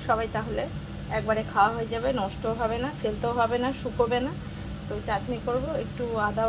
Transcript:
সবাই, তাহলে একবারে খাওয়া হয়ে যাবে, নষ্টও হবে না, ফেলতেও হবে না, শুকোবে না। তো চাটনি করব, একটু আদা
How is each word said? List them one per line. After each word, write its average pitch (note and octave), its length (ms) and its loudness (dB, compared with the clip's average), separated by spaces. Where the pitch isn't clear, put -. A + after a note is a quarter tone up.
সবাই, A3+ 280 2
তাহলে A3 260 -2
একবারে G#3+ 260 2
খাওয়া G#3 220 6
হয়ে A#3 200 -2
যাবে, A#3 140 0
নষ্টও G3+ 400 -2
হবে A3+ 240 2
না, C4+ 40 0
ফেলতেও A3 400 0
হবে A3+ 240 4
না, B3+ 40 2
শুকোবে A#3+ 460 2
না। D4+ 60 -4
তো G#3 60 -4
চাটনি A3+ 280 0
করব, B3 180 2
একটু - 200 -4
আদা G#3+ 200 2